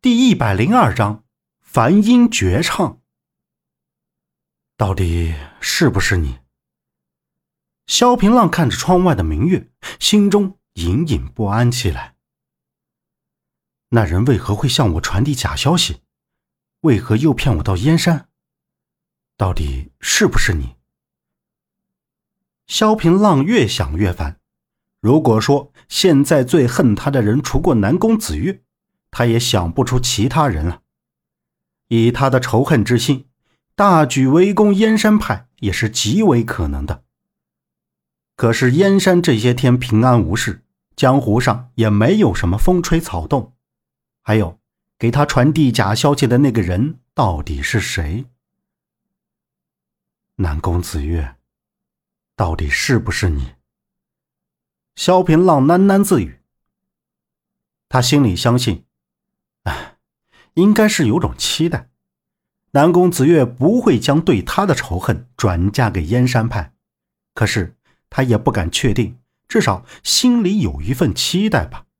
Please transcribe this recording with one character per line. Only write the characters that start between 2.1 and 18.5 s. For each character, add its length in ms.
绝 320
唱。 380
到 180
底 400
是 300
不 100
是 200
你？ 220
萧 280
平 160
浪 200
看 180
着 80
窗 280
外 100
的 100
明 220
月， 240
心 320
中 280
隐 340
隐 180
不 200
安 260
起 180
来。 260
那 160
人 220
为 100
何 180
会 140
向 240
我 80
传 240
递 100
假 220
消 220
息？ 240
为 200
何 160
诱 160
骗 240
我 60
到 160
燕 180
山？ 320